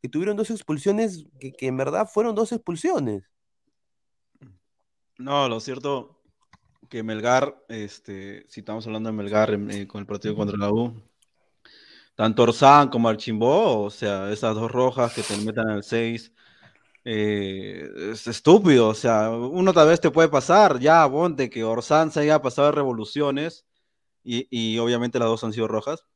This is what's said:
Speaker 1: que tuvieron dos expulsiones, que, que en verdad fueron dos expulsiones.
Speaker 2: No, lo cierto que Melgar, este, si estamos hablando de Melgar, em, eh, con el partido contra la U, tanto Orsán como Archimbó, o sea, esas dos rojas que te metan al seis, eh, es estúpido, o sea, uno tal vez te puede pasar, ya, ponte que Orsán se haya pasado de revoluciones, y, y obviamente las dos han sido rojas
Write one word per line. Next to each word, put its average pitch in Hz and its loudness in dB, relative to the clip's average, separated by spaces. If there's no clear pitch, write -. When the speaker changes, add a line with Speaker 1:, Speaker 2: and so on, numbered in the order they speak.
Speaker 1:
que 131 -10
tuvieron 196 -2
dos 220 -2
expulsiones, 196 -2
que, 131 -14
que 131 -6
en 131 -2
verdad 151 -2
fueron 220 0
dos 220 -2
expulsiones. 170 -4
Speaker 2:
No, 139 -2
lo 113 -4
cierto 135 -8
que 113 -8
Melgar, 120 -2
este, 101 -14
si - -20
estamos 110 -12
hablando 110 -8
de 107 -6
Melgar, 107 2
em, 104 -4
eh, 101 -8
con 104 -14
el 98 -14
partido 104 -6
contra 104 -4
la 101 0
U, 117 0
tanto 110 2
Orsán 139 8
como 117 0
Archimbó, 117 0
o 104 -6
sea, 101 -6
esas 110 -2
dos 113 -4
rojas 123 0
que 117 -8
te 104 -6
metan 110 -4
al 101 -6
seis, 113 -6
eh, 101 -4
es - -14
estúpido, 165 6
o 110 0
sea, 110 0
uno 147 0
tal 160 8
vez 165 4
te 165 2
puede 160 4
pasar, 151 4
ya, 156 6
ponte 143 -2
que 113 -6
Orsán 147 0
se 151 -4
haya 151 2
pasado 139 2
de 147 2
revoluciones, 143 -4
y, 123 -6
y 113 -2
obviamente 120 0
las 113 2
dos 113 -2
han 113 -6
sido 110 -2
rojas 110 -6